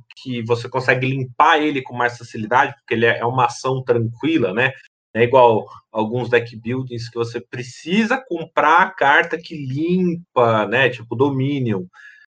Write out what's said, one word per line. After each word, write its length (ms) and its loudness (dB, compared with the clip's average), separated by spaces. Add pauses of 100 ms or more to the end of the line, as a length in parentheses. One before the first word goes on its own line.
(220)
que 220 -8
você 220 -2
consegue 400 0
limpar 540 2
ele 220 -2
com 120 -14
mais 220 -2
facilidade, 600 -2
porque 180 -6
ele 100 0
é, 140 2
é 80 -4
uma 200 0
ação 380 -4
tranquila, 720 0
né? 180 0 (420)
Não 60 0
é 40 6
igual 420 6 (240)
alguns 400 -4
deck 260 0
buildings 540 -8
que 80 -10
você 200 -4
precisa 880 -4
comprar 520 2
a 120 4
carta 480 2
que 160 -14
limpa, 1120 0
né? 220 2
Tipo 260 -8
Dominion. 720 0 (480)